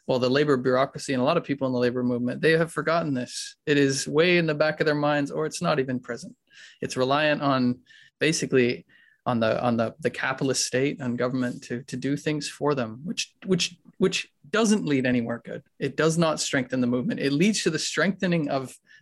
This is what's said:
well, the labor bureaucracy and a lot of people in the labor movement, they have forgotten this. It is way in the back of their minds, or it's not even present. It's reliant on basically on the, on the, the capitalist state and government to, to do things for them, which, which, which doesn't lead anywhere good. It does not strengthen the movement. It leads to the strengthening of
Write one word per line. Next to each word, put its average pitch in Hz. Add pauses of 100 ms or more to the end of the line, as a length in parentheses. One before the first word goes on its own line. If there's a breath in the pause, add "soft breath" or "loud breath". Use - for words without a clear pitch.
well, 131
the 123
labor 143
bureaucracy 131
and 127
a 123
lot 160
of 170
people 135
in 127
the 123
labor 123
movement, 123
they 156
have 165
forgotten 160
this. - (100)
It 147
is 139
way 170
in 165
the 156
back 151
of 156
their 151
minds, 147
or 151
it's 151
not 170
even 131
present. - (460 loud breath)
It's -
reliant 147
on 127 (400 soft breath)
basically 139 (400 soft breath)
on 123
the, 110
on 120
the, 113
the -
capitalist 135
state 139
and 123
government 127
to, 120
to -
do 170
things 151
for 147
them, 117
which, - (100)
which, 185 (220)
which 180 (220)
doesn't 208
lead 139
anywhere 117
good. 113 (160)
It 104
does 160
not 165
strengthen 131
the 123
movement. 123
It 139
leads 190
to 180
the 156
strengthening 175
of 135 (280 soft breath)